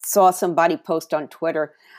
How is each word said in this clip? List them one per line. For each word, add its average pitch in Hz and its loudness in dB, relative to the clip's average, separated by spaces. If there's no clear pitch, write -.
saw 190 4
somebody 170 0
post - -6
on 151 -4
Twitter, 156 -4